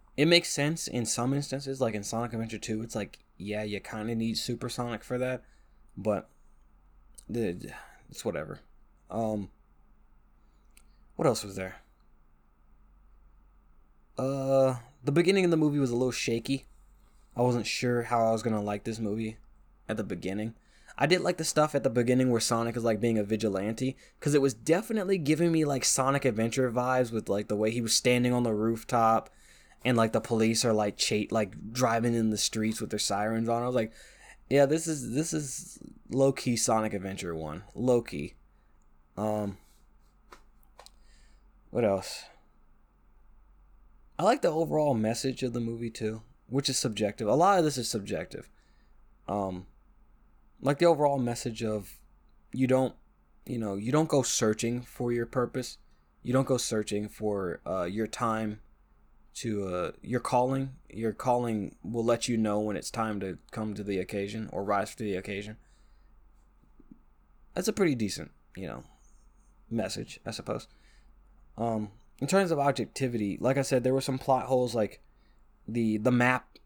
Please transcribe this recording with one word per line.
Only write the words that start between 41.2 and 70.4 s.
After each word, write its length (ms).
what 120
else? 400
I 60
like 200
the 60
overall 440
message 500
of 80
the 80
movie, 320
too, 300
which 220
is 80
subjective. 500
A 80
lot 220
of 80
this 120
is 120
subjective. 600
Um, 400
like, 180
the 60
overall 340
message 420
of 380
you 140
don't, 280
you 120
know, 180
you 160
don't 160
go 140
searching 600
for 300
your 140
purpose. 520
You 100
don't 160
go 80
searching 540
for, 580
uh, 160
your 240
time 540
to, 320
uh, 240
your 200
calling. 560
Your 220
calling 720
will 220
let 240
you 80
know 240
when 160
it's 140
time 280
to 200
come 220
to 100
the 140
occasion 560
or 100
rise 320
to 80
the 120
occasion. 420
That's 120
a 60
pretty 220
decent, 360
you 120
know, 180
message, 560
I 60
suppose. 360